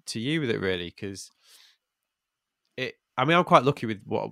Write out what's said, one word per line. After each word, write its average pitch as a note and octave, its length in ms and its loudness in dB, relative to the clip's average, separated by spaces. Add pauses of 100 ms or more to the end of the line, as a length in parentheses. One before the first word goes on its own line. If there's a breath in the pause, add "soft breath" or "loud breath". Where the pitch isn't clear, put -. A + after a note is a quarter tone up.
to - 120 -8
you D3+ 220 -4
with B2+ 80 -2
it, G#2+ 100 -2
really, F2+ 320 -2
'cause - 400 -12 (1500 soft breath)
it, C3 180 -6 (220)
I C3 80 2
mean, E3 120 4
I'm F3 60 6
quite E3 200 6
lucky B2 220 0
with A2 200 -6
what, G#2+ 260 -4